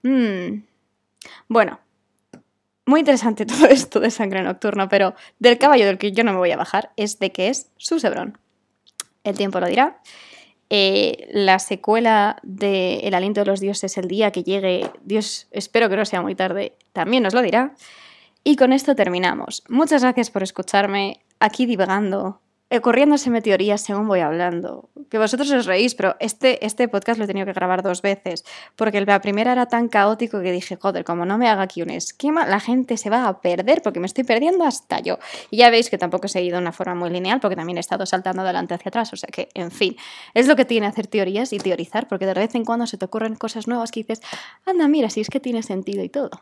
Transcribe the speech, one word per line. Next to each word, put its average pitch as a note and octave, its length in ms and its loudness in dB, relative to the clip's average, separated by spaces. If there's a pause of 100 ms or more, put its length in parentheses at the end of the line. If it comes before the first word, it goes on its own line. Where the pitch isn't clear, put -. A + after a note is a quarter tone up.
Mm. G#3 600 0 (840)
Bueno, A3 320 2 (1040)
muy D4 160 4
interesante A3+ 440 2
<laughs> - 0 -
todo B3 220 6
esto C4+ 320 6
de A3+ 120 2
Sangre F#3+ 320 -2
Nocturna, G3 440 -2
pero G3 280 4 (240)
del A#3+ 180 6
caballo C4 280 6
del G3 120 2
que G3+ 140 -4
yo A3 120 0
no A3 80 2
me F#3 80 -2
voy F3 120 2
a - 60 -2
bajar - 380 -4
es G#3 240 -6
de F#3+ 120 -2
que F#3+ 180 -2
es - 280 -6
Susebron. - 600 -4 (840)
El G3 120 -4
tiempo G3 240 -2
lo F3+ 80 -2
dirá. B3+ 340 0 (680)
Eh, G3 600 0
la F#3+ 280 4
secuela G#3+ 840 2
de F#3+ 560 -2
El G3 140 -2
aliento G3+ 280 0
de G3+ 60 2
los G3 120 0
dioses, G3 380 -4
el F#3 100 -6
día G3+ 240 0
que F3+ 120 -6
llegue, F#3+ 460 -2 (140)
Dios, G#3 480 -4
espero A3+ 380 0
que F#3+ 80 0
no F#3+ 80 0
sea F#3 160 -4
muy F#3+ 140 -6
tarde, F#3+ 420 -4 (160)
también A#3 300 2
nos G3 100 0
lo B3 80 4
dirá. A#3+ 340 0 (680)
Y D4 120 4
con C4 160 6
esto C4+ 240 2
terminamos. F3+ 720 -2
Muchas C#4+ 340 2
gracias B3 280 0
por F#3+ 140 -4
escucharme G3 800 -2 (180)
aquí G#3+ 260 2
divagando, G3 760 -2 (300)
eh, A#3+ 100 2
corriéndoseme B3+ 600 4
teorías G3+ 400 2
según G#3 260 -4
voy F#3+ 120 2
hablando. E3+ 680 -4 (200)
Que A3+ 80 -4
vosotros A#3+ 320 0
os B3 160 2
reís, G3 300 2
pero F#3+ 240 0
este, B3 440 0
este A3 240 -2
podcast A3 300 -2
lo A3 60 -4
he G3+ 40 -4
tenido G3 200 -4
que F#3+ 60 -8
grabar F#3 280 -2
dos F#3 220 -4
veces, G3 420 -4 (300)
porque G#3 260 0
la G3 200 2
primera G#3 320 0
era B3 120 2
tan A#3+ 220 -2
caótico A3 520 0
que F3+ 120 -2
dije, F3+ 280 -6
"Joder, G3 240 -4
como F3 220 -4
no G3+ 140 -2
me A#3+ 100 4
haga G3 140 2
aquí F#3+ 180 -8
un E3 80 -6
esquema, C#4+ 560 -4
la G#3 140 0
gente B3 380 -2
se - 120 -8
va A#3 180 2
a F#3+ 140 -4
perder, G3+ 400 0
porque F#3+ 180 -4
me F3+ 60 -4
estoy B3 180 -4
perdiendo D#4 420 2
hasta - 340 -4
yo". - 180 -6 (320)
Y G#3+ 80 -4
ya A#3+ 140 10
veis A3+ 180 2
que G3 80 -2
tampoco F#3 300 -4
he - 20 -6
seguido F3+ 300 -2
una F3 120 -4
forma F3+ 220 -8
muy F3 160 -6
lineal, F#3 300 -2
porque F#3+ 160 -2
también E3+ 220 -8
he E3+ 40 -6
estado F#3+ 240 -4
saltando F#3 380 -4
adelante F3+ 320 -4
hacia F#3+ 140 -10
atrás, A3+ 240 -4
o - 20 -14
sea - 160 -14
que, - 240 -10
en F3 160 -8
fin, F#3 240 -2 (400)
es B3 120 4
lo D4+ 80 6
que C4 100 4
tiene A3+ 200 0
hacer G3+ 220 -4
teorías G#3 460 -2
y G3+ 40 -6
teorizar, F#3+ 500 -4
porque F#3+ 200 -4
de F#3+ 80 -2
vez G#3+ 180 -2
en A#3 120 -2
cuando A#3 200 -2
se G#3+ 120 -10
te F#3+ 80 -6
ocurren A3 300 -6
cosas G#3+ 320 -8
nuevas A#3 240 -4
que A3+ 100 -8
dices, A3+ 200 -8 (460)
"Anda, E4+ 200 2
mira, C#4+ 220 2
si G#3+ 120 -4
es G#3+ 80 -4
que C4+ 100 -4
tiene A#3 240 -4
sentido G3 400 -6
y - 60 -8
todo". C#4 200 -4 (120)